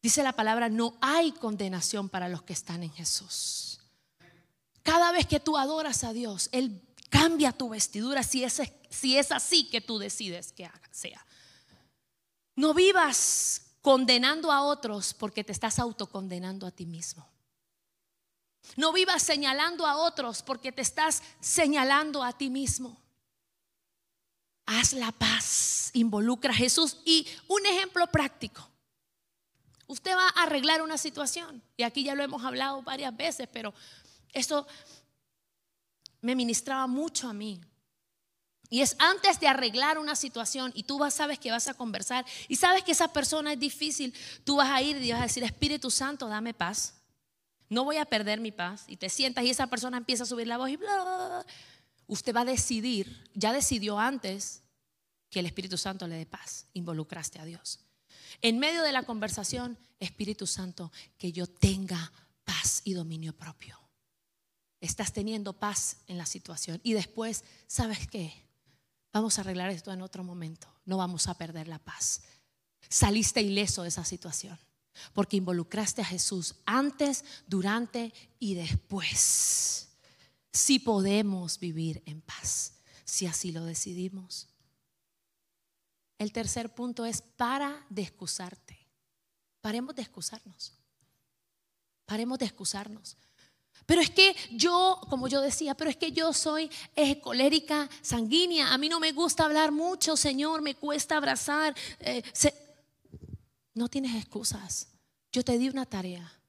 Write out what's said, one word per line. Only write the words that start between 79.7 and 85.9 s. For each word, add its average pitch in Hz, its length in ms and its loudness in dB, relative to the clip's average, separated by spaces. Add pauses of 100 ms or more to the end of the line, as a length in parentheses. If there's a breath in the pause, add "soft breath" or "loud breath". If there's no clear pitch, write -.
Sí - 260 6
podemos 196 800 0
vivir 160 460 -4
en 156 160 -14
paz, - 540 -6 (280 soft breath)
si - 220 -4
así 175 260 -4
lo 165 140 -6
decidimos. 185 800 -8 (1700)